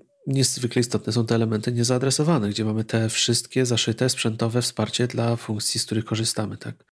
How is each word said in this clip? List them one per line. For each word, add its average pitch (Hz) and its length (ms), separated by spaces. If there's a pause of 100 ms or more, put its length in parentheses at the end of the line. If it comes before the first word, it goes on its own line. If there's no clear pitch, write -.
(280)
niezwykle 127 520
istotne 120 340
są 117 120
te 117 100
elementy 113 360
niezaadresowane, 127 760
gdzie 107 160
mamy 110 180
te 110 260
wszystkie - 560
zaszyte 120 440
sprzętowe 117 520
wsparcie - 460
dla 117 280
funkcji, 110 440
z - 60
których 110 200
korzystamy, 110 520
tak? - 260 (100)